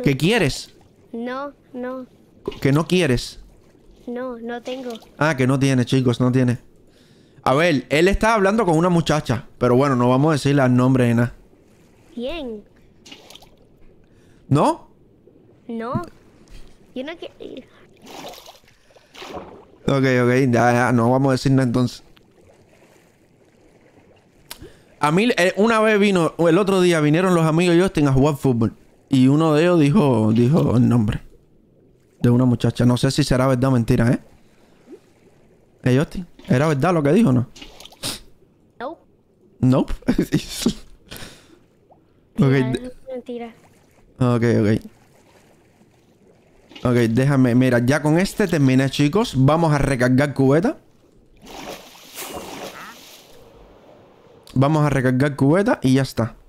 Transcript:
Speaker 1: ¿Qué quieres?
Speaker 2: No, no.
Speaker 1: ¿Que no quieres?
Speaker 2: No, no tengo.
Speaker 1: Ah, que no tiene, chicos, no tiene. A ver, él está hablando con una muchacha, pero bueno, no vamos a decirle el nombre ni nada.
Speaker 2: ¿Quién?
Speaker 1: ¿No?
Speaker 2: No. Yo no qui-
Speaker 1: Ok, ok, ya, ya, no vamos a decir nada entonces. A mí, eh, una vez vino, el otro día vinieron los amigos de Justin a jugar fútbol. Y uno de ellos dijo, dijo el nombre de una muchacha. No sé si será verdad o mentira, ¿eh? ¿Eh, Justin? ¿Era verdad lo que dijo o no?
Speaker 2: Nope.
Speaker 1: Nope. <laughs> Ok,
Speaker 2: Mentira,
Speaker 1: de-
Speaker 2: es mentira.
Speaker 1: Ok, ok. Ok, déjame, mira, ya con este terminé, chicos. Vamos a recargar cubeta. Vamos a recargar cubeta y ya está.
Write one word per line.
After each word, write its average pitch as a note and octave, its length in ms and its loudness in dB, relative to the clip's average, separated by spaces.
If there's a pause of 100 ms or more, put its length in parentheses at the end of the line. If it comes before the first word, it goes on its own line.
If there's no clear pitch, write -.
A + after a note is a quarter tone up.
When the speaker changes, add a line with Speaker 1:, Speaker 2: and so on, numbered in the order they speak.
Speaker 1:
¿Qué C#3+ 140 0
quieres? E3 540 -2 (420)
Speaker 2:
No, B3+ 400 -10 (220)
no. B3+ 320 -12 (540)
Speaker 1:
¿Que C#3 120 0
no D#3 140 0
quieres? D3+ 540 -2 (680)
Speaker 2:
No, B3 320 -12
no A#3 240 -12
tengo. B3+ 280 -12 (280)
Speaker 1:
Ah, D3+ 180 -2
que B2+ 100 0
no C3+ 120 0
tiene, C3 260 0
chicos, B2 360 0
no B2+ 120 2
tiene. B2 260 0 (840)
A C3 120 0
ver, D3+ 360 0
él D#3+ 180 2
está A3 260 2
hablando G#3 300 2
con E3+ 120 2
una E3+ 120 2
muchacha, D3+ 580 -2 (120)
pero B2 180 2
bueno, C#3 200 2
no B2 120 2
vamos C3+ 220 2
a - 20 2
decirle C#3+ 320 0
el B2+ 100 2
nombre B2+ 340 2
ni A#2 60 0
nada. A#2 200 -2 (800)
Speaker 2:
¿Quién? B3 500 -10 (1800)
Speaker 1:
¿No? G#3 400 -2 (800)
Speaker 2:
No. A#3+ 340 -8 (920)
Yo B3+ 100 -12
no D#4 80 -14
qui- - 520 -20 (2250)
Speaker 1:
Ok, C3+ 180 0 (200)
ok, B2+ 280 2
ya, A#2+ 200 2
ya, A#2+ 200 0
no A#2+ 180 2
vamos C3+ 200 2
a - 20 2
decir C3+ 200 0
nada C3 120 2
entonces. B2 380 -2 (3000)
A D3 120 -2
mí, G3+ 260 2
eh, F3+ 200 0
una A3 240 2
vez G#3+ 180 2
vino, F#3+ 400 2
el E3 200 4
otro G3 220 0
día F3 200 2
vinieron E3 340 2
los E3 120 2
amigos E3 280 2
de E3+ 80 4
Justin D#3+ 260 0
a C3+ 40 2
jugar C3+ 240 2
fútbol. A#2 380 0 (340)
Y C3 200 4
uno D3+ 260 2
de D3+ 80 2
ellos F3 180 4
dijo, C#3+ 520 2
dijo A#2+ 440 2
el A#2+ 120 4
nombre A2+ 340 0 (1000)
de A#2+ 100 0
una B2 140 2
muchacha. A#2+ 400 0
No B2 140 2
sé C3+ 120 -2
si C#3+ 140 0
será C3 220 0
verdad C3 240 0
o - 20 2
mentira, A#2 400 0
¿eh? - 60 -2 (1700)
¿Eh, B2+ 140 2
Justin? E3+ 280 -6 (220)
¿Era C3+ 200 2
verdad D3+ 240 0
lo E3 100 0
que C#3+ 100 2
dijo G#3+ 180 4
o - 20 2
no? B2 160 0 (1300)
Speaker 2:
Nope. D#4+ 220 -14 (600)
Speaker 1:
Nope. C3 340 0 (120)
<laughs> - 680 -4 (1600)
Ok, C#3+ 100 2
Speaker 2:
Mentira, C3 240 2 (100)
Speaker 1:
de- B3+ 80 -14
Speaker 2:
es B3 60 -16 (180)
mentira. A#3 420 -14 (640)
Speaker 1:
Ok, A#2+ 260 0 (180)
ok. G#2 280 -2 (1900)
Ok, B2 120 0 (160)
déjame, C3 440 2
mira, B2+ 300 2
ya C#3+ 160 0
con D3+ 180 0
este G3 300 -2
terminé, C3+ 400 2
chicos. D3 480 -2
Vamos D3+ 360 2
a D3 60 2
recargar C3 540 0
cubeta. D3+ 460 0 (3750)
Vamos C#3 300 2
a D3 60 0
recargar C3 460 -2
cubeta F3 460 0
y C3 120 2
ya C3+ 80 2
está. A#2 340 -6 (120)